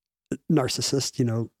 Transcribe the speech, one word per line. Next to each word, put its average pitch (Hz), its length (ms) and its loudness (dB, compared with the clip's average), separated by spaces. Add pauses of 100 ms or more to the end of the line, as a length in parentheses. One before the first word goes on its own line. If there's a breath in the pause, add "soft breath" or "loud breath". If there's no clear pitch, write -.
(500)
narcissist, 135 720 0
you 127 60 2
know, 113 240 -2 (100)